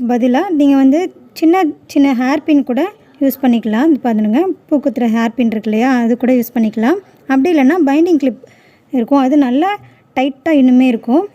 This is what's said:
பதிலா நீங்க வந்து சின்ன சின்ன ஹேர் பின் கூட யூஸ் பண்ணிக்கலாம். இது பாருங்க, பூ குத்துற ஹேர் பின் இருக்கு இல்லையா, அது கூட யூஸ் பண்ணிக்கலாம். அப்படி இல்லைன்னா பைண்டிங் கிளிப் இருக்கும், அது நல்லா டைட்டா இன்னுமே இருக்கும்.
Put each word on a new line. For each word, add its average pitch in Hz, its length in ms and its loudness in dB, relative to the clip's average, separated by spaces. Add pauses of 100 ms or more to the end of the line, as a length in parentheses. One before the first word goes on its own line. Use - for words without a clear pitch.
(120)
பதிலா 247 300 0 (180)
நீங்க 277 220 2
வந்து 269 180 2 (400)
சின்ன 349 240 -2 (300)
சின்ன 277 280 2
ஹேர் 262 260 -2
பின் 285 220 2
கூட 254 140 -2 (400)
யூஸ் 269 200 -2
பண்ணிக்கலாம். 233 480 0
இது 269 140 0
பாருங்க, 220 360 0 (260)
பூ 294 180 0
குத்துற 240 300 -2
ஹேர் 226 240 -2
பின் 226 160 0
இருக்கு 220 160 -6
இல்லையா, 226 180 0 (160)
அது 233 180 0
கூட 247 160 2
யூஸ் 226 160 -6
பண்ணிக்கலாம். 226 420 0 (340)
அப்படி 269 220 2
இல்லைன்னா 294 240 2 (120)
பைண்டிங் 320 340 2
கிளிப் 240 180 -4 (560)
இருக்கும், 254 280 0
அது 277 120 0 (100)
நல்லா 294 240 -2 (480)
டைட்டா 285 420 -2
இன்னுமே 254 320 4
இருக்கும். 240 420 -2